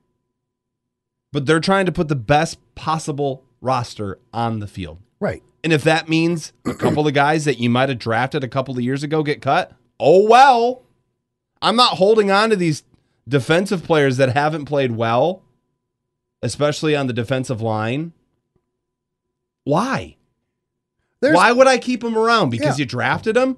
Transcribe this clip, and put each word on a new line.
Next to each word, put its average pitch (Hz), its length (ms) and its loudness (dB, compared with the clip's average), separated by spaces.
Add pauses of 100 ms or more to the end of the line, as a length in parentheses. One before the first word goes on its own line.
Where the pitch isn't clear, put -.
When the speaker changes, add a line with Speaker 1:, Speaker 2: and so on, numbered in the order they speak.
(1300)
Speaker 1:
But 143 160 -4
they're 160 120 4
trying 196 280 2
to 180 40 -2
put 160 180 -4
the 151 60 -2
best 143 420 0 (180)
possible 147 680 -6 (180)
roster 113 580 -6 (140)
on 113 260 -4
the 104 80 -10
field. 87 320 -14 (200)
Speaker 2:
Right. 135 220 -6 (220)
Speaker 1:
And 160 100 0
if 139 100 0
that 160 260 0
means 165 440 -2 (120)
a - 100 -4
couple 151 320 -2
of 143 60 -2
guys 143 320 0
that 135 120 -2
you 120 120 -2
might 127 200 2
have 131 80 -6
drafted 123 460 -4
a 123 40 -6
couple 131 280 -6
of 123 80 -6
years 135 200 -4
ago 156 200 -2
get 143 180 -6
cut, 151 300 -2 (280)
oh 175 280 6
well. 247 560 6 (800)
I'm 196 160 0
not 220 200 4
holding 202 320 4
on 208 200 2
to 214 80 0
these 165 260 -2 (420)
defensive 160 600 0
players 139 320 2
that 131 180 2
haven't 151 300 -2
played 139 320 -2
well, 123 460 0 (1000)
especially 147 520 -2
on 139 140 -2
the 123 60 -4
defensive 123 480 -6
line. 113 500 -4 (1500)
Why? 160 540 -4 (1040)
Speaker 2:
There's 294 140 2
Speaker 1:
Why 202 160 6
would 262 160 6
I 262 100 4
keep 247 260 -6
'em 226 140 -4
around? 220 320 2
Because 123 280 -2
Speaker 2:
Yeah. 147 60 -2
Speaker 1:
you - 20 -6
drafted 135 520 -2
'em? 262 200 0